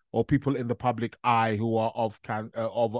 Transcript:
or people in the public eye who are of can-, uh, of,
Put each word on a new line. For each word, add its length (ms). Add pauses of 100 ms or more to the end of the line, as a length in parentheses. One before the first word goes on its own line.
(120)
or 120
people 320
in 120
the 60
public 480
eye 340
who 200
are 180
of 280
can-, 340
uh, 160
of, 280